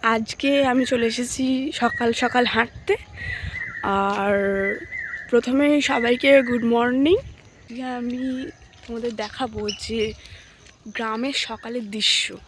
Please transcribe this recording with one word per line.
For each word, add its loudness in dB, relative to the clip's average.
আজকে -2
আমি 4
চলে 2
এসেছি -2
সকাল 2
সকাল 2
হাঁটতে। 0
আর 2
প্রথমেই 4
সবাইকে 2
গুড 0
মর্নিং। 4
আজকে -12
আমি -6
তোমাদের -6
দেখাবো -8
যে -4
গ্রামের -4
সকালের -8
দৃশ্য 0